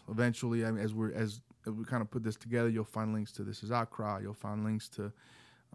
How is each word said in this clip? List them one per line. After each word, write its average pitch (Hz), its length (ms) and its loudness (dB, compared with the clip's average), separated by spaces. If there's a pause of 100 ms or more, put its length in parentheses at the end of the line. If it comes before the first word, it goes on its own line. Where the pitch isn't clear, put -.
eventually. 117 560 2
I 113 60 2
mean, 107 120 0
as 107 100 0
we're, 110 180 0
as, 110 300 -2 (240)
as 110 80 -2
we 110 100 -4
kinda 113 220 0
put 117 180 -4
this 107 140 -2
together, 117 320 2
you'll 110 160 2
find 110 280 -2
links 107 200 -2
to 101 100 -6
This 101 200 -6
Is 107 100 -4
Outcry. 107 480 0
You'll 101 120 -6
find 104 300 -4
links 110 260 0
to, 104 220 -4 (640)